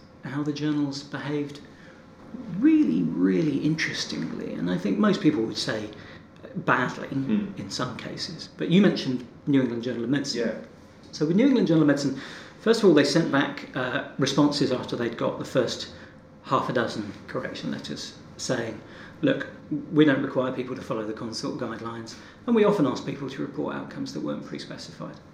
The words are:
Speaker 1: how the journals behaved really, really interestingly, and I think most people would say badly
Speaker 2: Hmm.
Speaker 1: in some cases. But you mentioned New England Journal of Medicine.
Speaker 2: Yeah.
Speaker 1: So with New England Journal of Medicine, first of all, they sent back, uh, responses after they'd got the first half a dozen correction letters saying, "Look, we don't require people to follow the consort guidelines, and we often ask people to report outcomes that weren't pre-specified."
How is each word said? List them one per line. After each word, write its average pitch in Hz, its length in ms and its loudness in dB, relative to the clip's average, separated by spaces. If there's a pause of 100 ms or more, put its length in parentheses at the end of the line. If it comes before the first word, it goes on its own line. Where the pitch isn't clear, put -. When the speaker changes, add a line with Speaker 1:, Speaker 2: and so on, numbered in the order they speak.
(240)
Speaker 1:
how 139 180 -4
the 147 100 -2
journals 147 520 -2
behaved 143 560 -6 (1000)
really, 294 460 6
really 160 540 4
interestingly, - 960 -2
and - 140 -2
I 180 80 2
think 190 220 0
most 208 220 4
people 147 220 4
would 113 140 -2
say 107 340 -4 (680)
badly 127 520 0
Speaker 2:
Hmm. 110 380 0 (120)
Speaker 1:
in 101 120 -8
some 107 260 -4
cases. - 600 -10
But 156 140 -2
you 175 120 8
mentioned 131 420 2 (220)
New 139 140 6
England 117 240 -2
Journal 117 200 -4
of 120 60 -2
Medicine. 120 380 -2
Speaker 2:
Yeah. 92 40 -2 (600)
Speaker 1:
So 156 140 0
with 170 100 2
New 247 100 6
England 226 220 6
Journal 160 140 6
of 147 40 6
Medicine, 143 300 2 (440)
first 226 220 4
of 208 60 10
all, 165 60 10
they 143 100 8
sent 156 260 2
back, - 460 -2
uh, 123 280 -2 (140)
responses 143 540 2
after 120 240 -4
they'd 117 200 -2
got 131 220 -2
the - 60 -6
first - 440 0 (560)
half 120 240 0
a 131 40 -2
dozen 110 400 -2 (160)
correction - 420 -6
letters - 440 -8 (220)
saying, 113 440 -4 (420)
"Look, - 240 0 (460)
we 151 120 8
don't 135 180 2
require 127 300 -2
people 127 220 -6
to - 80 -10
follow 110 240 -6
the 107 60 -6
consort 120 440 -8
guidelines, 113 580 -8 (320)
and 240 100 4
we 208 80 6
often 170 200 4
ask - 220 -2
people 131 240 -6
to - 120 -8
report 143 340 -6
outcomes - 360 -10
that - 120 -8
weren't 71 200 -6
pre-specified." - 680 -12 (200)